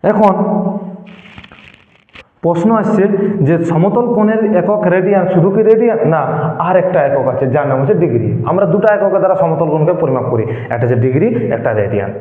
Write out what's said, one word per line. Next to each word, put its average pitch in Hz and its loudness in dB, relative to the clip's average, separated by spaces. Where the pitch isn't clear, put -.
এখন 208 2
প্রশ্ন 170 2
আসছে 190 0
যে 165 2
সমতল 196 2
কোণের 214 2
একক 208 0
রেডিয়ান, 190 2
শুধু 180 4
কি 220 2
রেডিয়ান? 226 2
না, 156 0
আর 185 0
একটা 180 0
একক 135 0
আছে 135 -2
যার 147 0
নাম 131 0
হচ্ছে 139 0
ডিগ্রি। 120 0
আমরা 190 2
দুটো 202 2
এককের 196 0
দ্বারা 190 0
সমতল 165 0
কোণকে 156 2
পরিমাপ 131 -2
করি, 110 0
একটা 117 -2
হচ্ছে 120 0
ডিগ্রি, 139 0
একটা 113 -2
রেডিয়ান। 98 -2